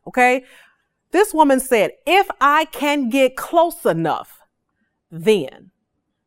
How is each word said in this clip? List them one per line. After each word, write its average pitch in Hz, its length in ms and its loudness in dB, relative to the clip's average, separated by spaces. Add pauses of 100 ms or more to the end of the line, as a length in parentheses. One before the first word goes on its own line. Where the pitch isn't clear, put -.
Okay? 247 380 0 (680)
This 403 220 0
woman 285 280 2
said, 220 320 0 (120)
"If 370 240 2 (120)
I 294 260 2
can 285 420 -4
get 262 260 0
close 330 520 -2
enough, 160 540 -4 (680)
then 170 600 -2 (560)